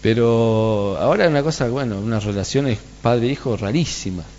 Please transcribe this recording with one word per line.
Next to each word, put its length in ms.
Pero 960
ahora 260
es 40
una 140
cosa, 260
bueno, 300
unas 240
relaciones 560
padre-hijo 520
rarísimas 680